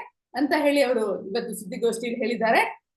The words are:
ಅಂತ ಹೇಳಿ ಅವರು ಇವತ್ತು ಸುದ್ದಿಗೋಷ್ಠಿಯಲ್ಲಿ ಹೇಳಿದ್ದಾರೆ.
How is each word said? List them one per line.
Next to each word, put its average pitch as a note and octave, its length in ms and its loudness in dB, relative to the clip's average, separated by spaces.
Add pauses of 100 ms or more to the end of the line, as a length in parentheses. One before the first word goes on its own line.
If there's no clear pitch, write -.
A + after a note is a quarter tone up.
(340)
ಅಂತ C#4+ 240 0
ಹೇಳಿ C#4+ 240 4
ಅವರು G#3+ 460 0
ಇವತ್ತು A3 280 -4
ಸುದ್ದಿಗೋಷ್ಠಿಯಲ್ಲಿ A#3 640 -4
ಹೇಳಿದ್ದಾರೆ. A3+ 600 0 (160)